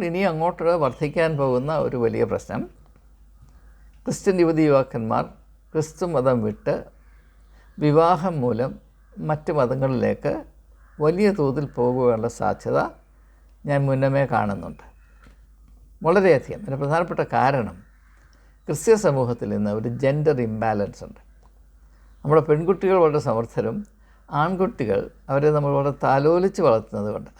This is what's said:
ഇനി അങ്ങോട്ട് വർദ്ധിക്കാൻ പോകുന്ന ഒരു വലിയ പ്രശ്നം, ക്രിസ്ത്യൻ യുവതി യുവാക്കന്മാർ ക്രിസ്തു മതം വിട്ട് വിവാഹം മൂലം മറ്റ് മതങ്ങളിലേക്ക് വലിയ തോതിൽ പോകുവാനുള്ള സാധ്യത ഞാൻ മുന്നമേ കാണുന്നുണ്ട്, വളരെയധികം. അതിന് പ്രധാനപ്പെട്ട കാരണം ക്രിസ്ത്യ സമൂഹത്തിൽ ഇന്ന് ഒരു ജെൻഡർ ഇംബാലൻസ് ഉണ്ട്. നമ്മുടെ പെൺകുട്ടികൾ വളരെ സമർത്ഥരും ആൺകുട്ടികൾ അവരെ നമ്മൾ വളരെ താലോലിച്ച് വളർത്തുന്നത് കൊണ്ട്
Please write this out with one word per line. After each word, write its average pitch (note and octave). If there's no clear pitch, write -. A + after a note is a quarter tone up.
ഇനി F3
അങ്ങോട്ട് E3+
വർദ്ധിക്കാൻ D3+
പോകുന്ന C3+
ഒരു B2+
വലിയ A2+
പ്രശ്നം, -
ക്രിസ്ത്യൻ -
യുവതി D#3+
യുവാക്കന്മാർ C3
ക്രിസ്തു D#3
മതം C3+
വിട്ട് G#2+
വിവാഹം E3
മൂലം B2
മറ്റ് D#3
മതങ്ങളിലേക്ക് B2
വലിയ F3
തോതിൽ C#3+
പോകുവാനുള്ള A#2+
സാധ്യത A2+
ഞാൻ C#3+
മുന്നമേ C3+
കാണുന്നുണ്ട്, G#2
വളരെയധികം. F3
അതിന് C3
പ്രധാനപ്പെട്ട D#3+
കാരണം A#2+
ക്രിസ്ത്യ G#3+
സമൂഹത്തിൽ C3
ഇന്ന് G#2
ഒരു A2+
ജെൻഡർ D3
ഇംബാലൻസ് A2
ഉണ്ട്. -
നമ്മുടെ D3+
പെൺകുട്ടികൾ F#3
വളരെ D3+
സമർത്ഥരും A2+
ആൺകുട്ടികൾ D#3
അവരെ C#3
നമ്മൾ C#3+
വളരെ C#3
താലോലിച്ച് D#3+
വളർത്തുന്നത് A2
കൊണ്ട് -